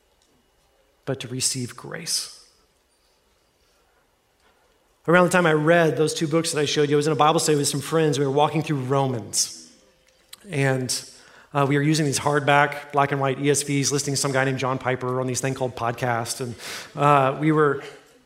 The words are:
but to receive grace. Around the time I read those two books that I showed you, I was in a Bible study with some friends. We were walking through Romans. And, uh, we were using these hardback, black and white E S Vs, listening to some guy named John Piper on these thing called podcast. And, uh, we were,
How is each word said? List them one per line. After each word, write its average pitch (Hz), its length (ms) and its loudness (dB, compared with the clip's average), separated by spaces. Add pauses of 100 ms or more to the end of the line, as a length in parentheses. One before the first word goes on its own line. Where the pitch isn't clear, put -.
(1040)
but 135 160 -6
to 120 80 -12
receive 123 480 -6
grace. - 640 -8 (2750)
Around 180 200 6
the 165 40 0
time 180 160 4
I 156 60 4
read 156 440 4
those 156 180 0
two 165 120 -4
books 160 260 -2
that 147 80 -2
I 151 40 0
showed 147 240 0
you, 147 80 2
I - 20 4
was 147 80 0
in 156 60 2
a 143 40 -2
Bible 151 220 4
study 156 200 2
with 143 100 0
some 143 120 -2
friends. 156 380 0
We 143 60 0
were 135 80 -2
walking 151 300 2
through 147 160 -4
Romans. 127 920 -2 (760)
And, 131 560 -2 (480)
uh, 143 160 0
we 147 80 2
were 143 60 2
using 156 240 2
these 131 140 -2
hardback, 143 720 2
black 139 200 2
and 139 80 0
white 135 200 -2
E 143 100 2
S 139 120 2
Vs, 139 300 -2
listening 143 220 -2
to 135 60 -2
some 143 120 -2
guy 131 120 2
named 135 140 0
John 131 200 -2
Piper 127 420 -2
on 131 60 -2
these 123 140 -4
thing 135 140 -2
called 127 220 -4
podcast. 120 640 -4
And, 120 140 -8 (420)
uh, 143 420 4
we 156 140 2
were, 151 300 2 (440)